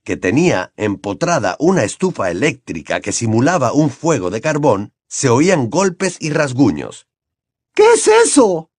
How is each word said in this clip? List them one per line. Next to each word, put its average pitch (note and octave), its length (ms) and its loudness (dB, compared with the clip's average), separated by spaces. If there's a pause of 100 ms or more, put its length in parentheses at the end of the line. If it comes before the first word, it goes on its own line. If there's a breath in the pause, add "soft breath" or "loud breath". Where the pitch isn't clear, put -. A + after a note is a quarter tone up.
que F#2+ 120 -6
tenía G2 640 0
empotrada G2+ 800 -4
una E3+ 240 2
estufa G#2+ 460 -4
eléctrica F2 680 -4
que G#2 120 -8
simulaba A#2 600 0
un D3+ 160 2
fuego B2+ 400 -2
de G#2+ 120 -6
carbón, C#3 520 0 (140)
se - 220 -4
oían C#3 400 2
golpes F3+ 500 -4
y D#3+ 100 -8
rasguños. C3 800 -2 (680)
¿Qué A4 200 6
es - 140 0
eso? C#4 720 4